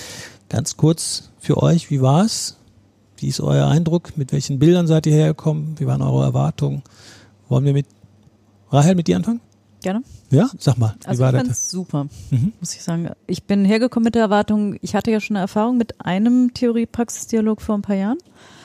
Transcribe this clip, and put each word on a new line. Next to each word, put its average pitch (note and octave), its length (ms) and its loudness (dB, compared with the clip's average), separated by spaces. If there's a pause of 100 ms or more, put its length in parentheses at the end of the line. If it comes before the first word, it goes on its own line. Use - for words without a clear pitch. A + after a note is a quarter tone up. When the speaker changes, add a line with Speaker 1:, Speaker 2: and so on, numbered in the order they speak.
(500)
Speaker 1:
Ganz - 260 -4
kurz - 540 0 (100)
für - 240 0
euch, D#3+ 260 2
wie C#3 120 -2
war's? D3 560 2 (580)
Wie C#3+ 140 -8
ist C#3 100 -4
euer C#3+ 280 2
Eindruck? E3 500 0
Mit C#3 160 -6
welchen C#3 260 -2
Bildern E3+ 280 4
seid D#3 200 2
ihr D3+ 60 4
hergekommen? D#3 640 0
Wie C#3 80 -4
waren C3+ 140 0
eure C3+ 240 2
Erwartungen? C#3 580 -2 (640)
Wollen C3 160 2
wir C#3+ 100 2
mit C#3 120 0 (840)
Rahel, D3 240 6
mit E3+ 120 0
dir F3+ 80 2
anfangen? A3+ 240 -2 (420)
Speaker 2:
Gerne. G3 200 -4 (300)
Speaker 1:
Ja, F3 180 4 (100)
sag B2 180 0
mal, A2 240 0
wie - 60 -20
Speaker 2:
Also B2 160 -2
Speaker 1:
war C3 60 4
Speaker 2:
ich B2+ 80 2
Speaker 1:
der B3+ 80 0
Speaker 2:
fand's B3 160 -4
Speaker 1:
Tag? - 80 -6
Speaker 2:
super, E3+ 360 -6 (260)
Speaker 1:
Mhm. C#3+ 280 0
Speaker 2:
muss - 160 -10
ich - 80 -20
sagen. E3+ 260 -6 (180)
Ich F3+ 180 -6
bin G3+ 180 2
hergekommen A3+ 400 2
mit A3+ 120 0
der A#3 80 2
Erwartung, G#3 580 0
ich F#3+ 140 -4
hatte G#3 160 -2
ja G#3+ 100 0
schon G#3 160 -4
eine F3+ 60 -2
Erfahrung A3 340 0
mit - 280 -4
einem A#3+ 480 2
Theorie-Praxis-Dialog A#3 1080 -2
vor G#3+ 140 -4
ein G3+ 60 -4
paar G3+ 140 -4
Jahren G3+ 220 -2 (480)